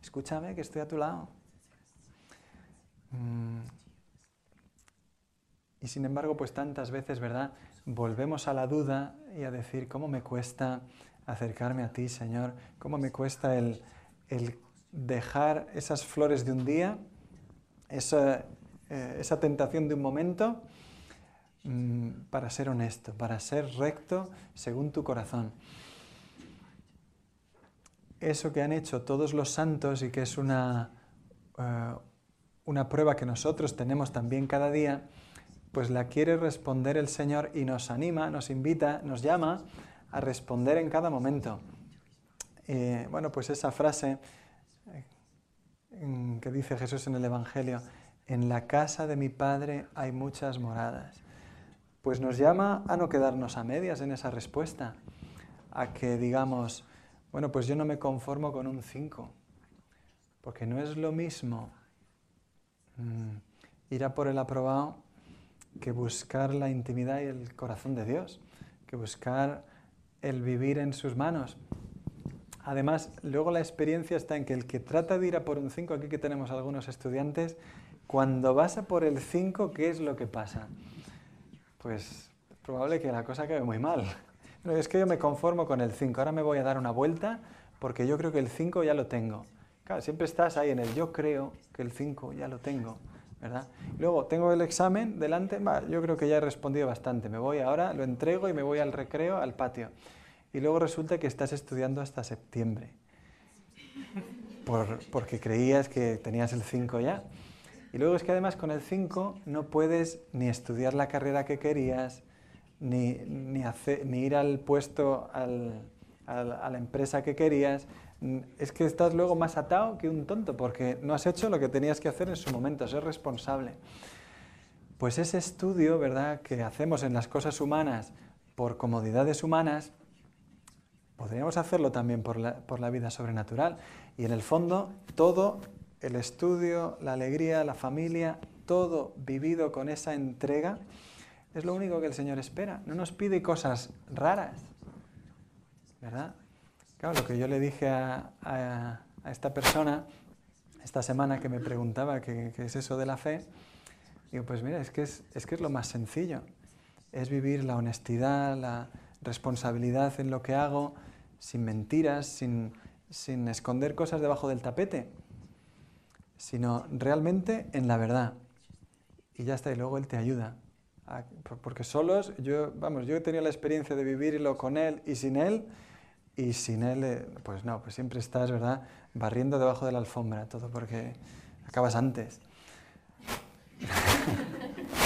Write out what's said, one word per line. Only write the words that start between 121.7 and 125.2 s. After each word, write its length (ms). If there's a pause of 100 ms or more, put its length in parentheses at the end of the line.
que 80
hacer 220
en 80
su 140
momento, 360
ser 160
responsable. 680 (1200)
Pues 200
ese 200